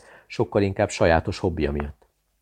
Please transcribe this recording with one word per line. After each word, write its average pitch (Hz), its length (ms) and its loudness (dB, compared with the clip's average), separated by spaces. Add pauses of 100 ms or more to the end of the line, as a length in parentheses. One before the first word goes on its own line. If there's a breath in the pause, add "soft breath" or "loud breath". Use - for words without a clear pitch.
(260 loud breath)
sokkal - 360 -2
inkább 98 280 0
sajátos 85 500 2
hobbija 80 320 -2
miatt. 73 340 -8 (360)